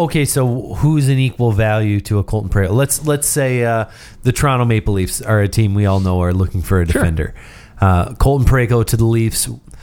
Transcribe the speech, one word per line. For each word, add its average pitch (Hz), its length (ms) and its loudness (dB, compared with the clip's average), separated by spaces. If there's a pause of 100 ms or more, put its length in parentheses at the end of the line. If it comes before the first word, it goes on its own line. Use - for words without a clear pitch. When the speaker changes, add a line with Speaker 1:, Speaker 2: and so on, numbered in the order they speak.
Speaker 1:
okay, 156 200 0
so 127 500 -2
who's 147 340 2
an 135 100 2
equal 120 340 0
value 107 480 0
to 104 180 -2
a 98 60 0
Colton 104 260 -4
Parayko? 98 220 0
Let's, 135 340 0
let's 147 220 -2
say, 127 360 -2
uh, 113 200 0 (380)
the 123 100 2
Toronto 127 320 0
Maple 110 300 0
Leafs 92 280 -2
are 107 180 2
a 101 80 2
team 101 260 0
we 101 120 2
all 98 140 2
know 92 220 0
are 87 100 0
looking 92 300 -2
for 95 180 2
a 85 60 2
Speaker 2:
Sure. 85 160 0
Speaker 1:
defender. 80 320 -2 (460)
Uh, 92 340 2
Colton 135 320 2
Parayko 120 400 2
to - 100 -2
the 117 80 2
Leafs. 113 440 0 (340)